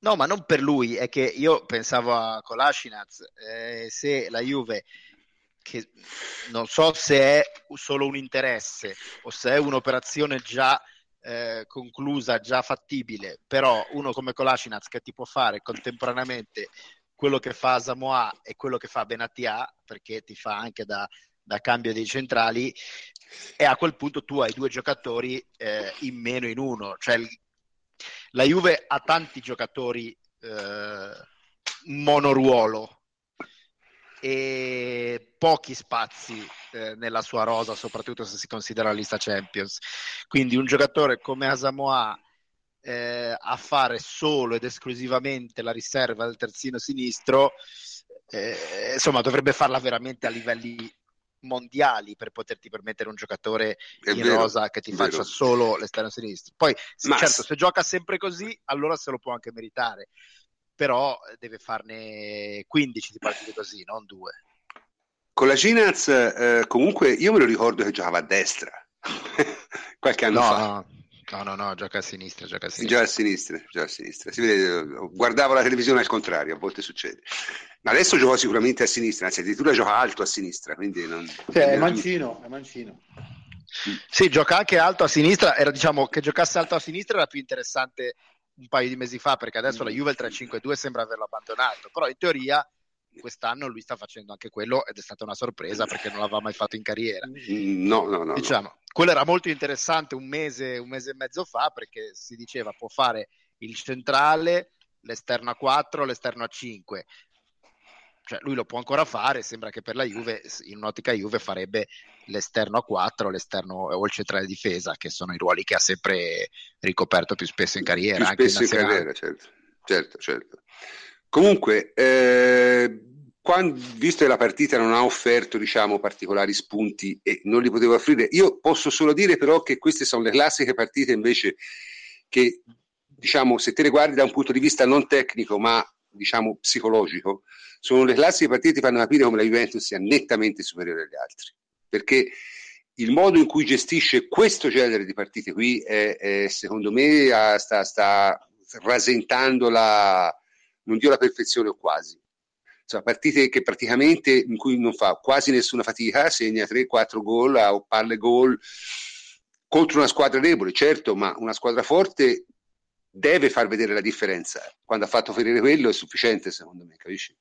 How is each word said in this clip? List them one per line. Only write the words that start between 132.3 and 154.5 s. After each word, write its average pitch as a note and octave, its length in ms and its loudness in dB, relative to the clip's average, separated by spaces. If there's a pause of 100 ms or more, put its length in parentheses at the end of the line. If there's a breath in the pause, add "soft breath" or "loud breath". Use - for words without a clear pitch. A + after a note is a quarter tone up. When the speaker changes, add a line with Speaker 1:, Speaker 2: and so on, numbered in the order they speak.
Speaker 2:
diciamo, B2+ 500 2
se - 160 -2
te - 100 0
le D3 60 6
guardi D3 280 4
da C#3 80 6
un B2+ 80 -2
punto C#3+ 200 0
di B2+ 60 2
vista C3+ 260 4
non C3+ 220 6
tecnico, A#2 520 0
ma, A2+ 240 2 (280)
diciamo, A2 500 -2
psicologico, G2 840 0 (360 loud breath)
sono B2+ 240 4
le B2+ 80 4
classiche C#3+ 380 4
partite C3 240 4
che C#3+ 120 -2
fanno A#2+ 120 4
capire C3 260 6
come A2+ 140 4
la G#2+ 60 4
Juventus A#2 380 2
sia - 160 -6
nettamente G#2+ 640 0
superiore E2+ 420 -6
agli D2+ 120 -16
altri, - 340 -12 (380)
perché B2+ 420 2 (640 loud breath)
il A#2 160 0
modo F3 260 6
in D#3 80 8
cui D3+ 180 0
gestisce - 640 2
questo - 400 4
genere A2+ 380 2
di F#2+ 80 -10
partite G2+ 400 -8
qui A#2 240 0
è, G#2+ 400 -2
è, G2+ 300 0
secondo G#2 440 -4
me, C#3 400 6
ha, G#2+ 240 6
sta, G2+ 260 0
sta G2 560 2 (440)
rasentando B2 880 2
la, G#2 600 4 (520)
non A2+ 160 -2
dico C#3 100 4
la C#3 80 8
perfezione A#2+ 540 2
o - 80 -8
quasi, D#2+ 420 -4 (680 soft breath)
insomma, G#2 120 -6
partite C3 480 2
che - 100 2
praticamente, C3 680 2
in B2 260 4